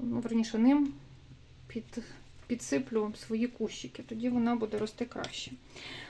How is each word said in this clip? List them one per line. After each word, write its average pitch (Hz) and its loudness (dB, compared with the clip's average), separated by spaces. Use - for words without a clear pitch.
ну, 233 0
верніше, 226 2
ним 277 6
під, - -8
підсиплю 233 0
свої 226 2
кущики, 247 -6
тоді 233 -2
вона 240 4
буде 214 0
рости 214 -2
краще. - -8